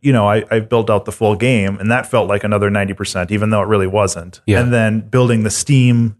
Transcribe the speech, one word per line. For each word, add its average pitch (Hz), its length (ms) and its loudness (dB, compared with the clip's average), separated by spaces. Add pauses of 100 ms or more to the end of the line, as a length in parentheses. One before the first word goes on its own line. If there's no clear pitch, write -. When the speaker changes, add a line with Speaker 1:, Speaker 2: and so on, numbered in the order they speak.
Speaker 1:
you 139 120 2
know, 107 160 2
I, 107 200 2
I - 120 0
built 110 280 0
out 104 180 0
the - 60 -8
full 107 220 0
game, 101 440 0
and 104 120 -4
that 120 160 0
felt 110 220 -2
like 101 160 -2
another 104 260 0
ninety 101 240 -2
percent, 92 380 -6
even 107 180 -2
though 104 120 2
it 92 40 -2
really 101 220 0
wasn't. 92 580 -4
Speaker 2:
Yeah. 107 140 2
Speaker 1:
And 120 120 0
then 110 280 0
building 120 420 0
the 107 80 -2
Steam 120 680 2